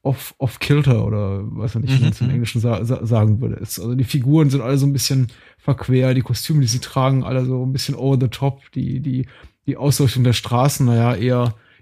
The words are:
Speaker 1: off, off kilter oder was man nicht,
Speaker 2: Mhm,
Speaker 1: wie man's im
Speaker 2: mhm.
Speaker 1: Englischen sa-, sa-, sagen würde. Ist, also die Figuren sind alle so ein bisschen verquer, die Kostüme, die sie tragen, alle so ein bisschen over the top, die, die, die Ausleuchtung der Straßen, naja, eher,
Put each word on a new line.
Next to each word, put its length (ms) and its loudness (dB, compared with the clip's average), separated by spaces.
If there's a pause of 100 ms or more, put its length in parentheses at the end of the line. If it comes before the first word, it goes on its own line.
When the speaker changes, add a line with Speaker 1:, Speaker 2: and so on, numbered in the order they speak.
Speaker 1:
off, 360 -4
off 220 -4
kilter 440 2
oder 400 -2
was 300 -6
man 80 -2
nicht, 120 -2
Speaker 2:
Mhm, 40 6
Speaker 1:
wie 60 2
man's 160 0
im 80 0
Speaker 2:
mhm. 60 -2
Speaker 1:
Englischen 260 -2
sa-, 240 0
sa-, 200 -2
sagen 360 4
würde. 160 -4
Ist, 220 -10
also 160 -4
die 100 0
Figuren 460 2
sind 120 0
alle 160 0
so 80 2
ein 60 2
bisschen 360 0 (300)
verquer, 560 0
die 80 2
Kostüme, 380 0
die 60 4
sie 140 0
tragen, 420 0
alle 220 -2
so 200 -2
ein 80 -4
bisschen 220 -4
over 240 0
the 100 0
top, 340 -4 (100)
die, 280 -4
die, 260 -4 (400)
die 100 -4
Ausleuchtung 480 2
der 80 4
Straßen, 540 0
naja, 280 2
eher, 400 0 (280)